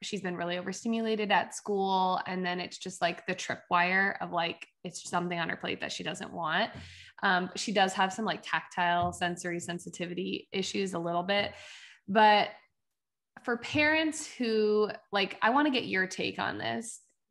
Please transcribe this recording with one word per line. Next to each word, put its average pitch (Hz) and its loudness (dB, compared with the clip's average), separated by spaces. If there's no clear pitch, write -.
she's 190 -6
been 175 -4
really 175 -2
overstimulated 214 0
at - 2
school. 190 2
And 185 -2
then 180 -2
it's - -10
just, - -6
like, 175 -2
the 180 0
tripwire 185 2
of, 175 -6
like, 170 -2
it's 170 -8
just - -12
something 175 0
on 165 -2
her - -4
plate - -6
that - -6
she - -8
doesn't 185 -8
want. 175 0
Um, 185 4
she - -4
does 190 4
have 190 2
some, 220 -6
like, 196 -4
tactile 175 0
sensory 175 -2
sensitivity 175 -6
issues 196 -2
a 170 0
little 170 0
bit, 202 0
but 208 8
for 240 -2
parents 302 2
who, 214 4
like, 196 0
I 220 4
wanna 294 4
get 254 0
your 190 0
take 190 -4
on - -2
this, 226 -6